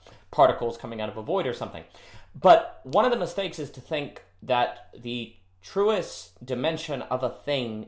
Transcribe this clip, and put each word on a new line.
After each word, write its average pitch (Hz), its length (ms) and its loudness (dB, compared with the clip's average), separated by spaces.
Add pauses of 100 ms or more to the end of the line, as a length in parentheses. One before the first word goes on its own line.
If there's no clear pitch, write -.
(300)
particles 120 480 4
coming 117 240 -8
out 107 80 -4
of 110 80 -10
a 110 40 -8
void 160 240 -2
or 120 60 -2
something. 92 320 -10 (500)
But - 500 6
one 160 200 2
of 247 60 2
the 226 80 0
mistakes 185 400 -6
is 143 140 -8
to 127 100 -16
think - 400 -6 (200)
that - 460 0 (100)
the 120 360 -8 (280)
truest - 800 -2
dimension 139 600 -4
of 123 200 -4
a 123 60 0
thing 117 600 -4